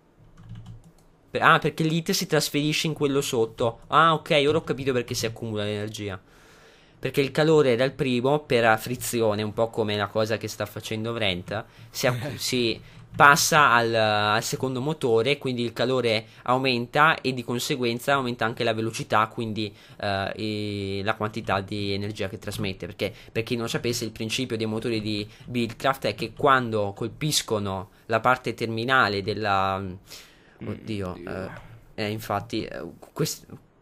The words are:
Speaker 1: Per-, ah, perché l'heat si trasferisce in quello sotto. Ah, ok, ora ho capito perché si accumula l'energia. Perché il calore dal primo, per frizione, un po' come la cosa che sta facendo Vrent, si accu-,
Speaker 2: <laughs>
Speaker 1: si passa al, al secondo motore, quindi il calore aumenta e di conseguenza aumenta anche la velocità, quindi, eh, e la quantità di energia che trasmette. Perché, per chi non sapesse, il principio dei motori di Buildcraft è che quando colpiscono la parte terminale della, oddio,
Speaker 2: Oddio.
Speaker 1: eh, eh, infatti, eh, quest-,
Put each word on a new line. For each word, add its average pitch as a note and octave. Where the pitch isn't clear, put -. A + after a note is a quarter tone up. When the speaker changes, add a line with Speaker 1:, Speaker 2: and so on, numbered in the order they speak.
Speaker 1:
Per-, A2+
ah, D3+
perché D#3
l'heat D#3+
si F#3+
trasferisce D3
in D3+
quello C#3
sotto. A#2
Ah, D#3+
ok, D3+
ora D#3
ho D3+
capito C3+
perché A#2+
si A#2
accumula A2
l'energia. G#2
Perché C#3
il C3+
calore D3+
dal C3
primo, C3
per A#2
frizione, A2+
un G#2
po' A2+
come G#2
la G#2
cosa A2
che G#2+
sta G#2
facendo A2
Vrent, G2+
si -
accu-, B2
Speaker 2:
<laughs> C3
Speaker 1:
si A#2+
passa C#3+
al, A#2
al G#2+
secondo C3
motore, C3+
quindi B2+
il A2+
calore A#2+
aumenta C3
e B2+
di B2
conseguenza B2
aumenta B2
anche A2
la A2+
velocità, A2
quindi, G#2+
eh, G2
e G#2
la A2
quantità G#2+
di G2+
energia G2+
che G2+
trasmette. G2
Perché, -
per A2+
chi B2
non A#2
sapesse, A#2+
il G#2+
principio A2+
dei A2
motori A2
di G#2+
Buildcraft B2
è G#2
che A2+
quando A2+
colpiscono G#2+
la A2+
parte B2
terminale A2+
della, G2
oddio, G#2
Speaker 2:
Oddio. F#2
Speaker 1:
eh, A2
eh, G#2
infatti, G#2+
eh, -
quest-, -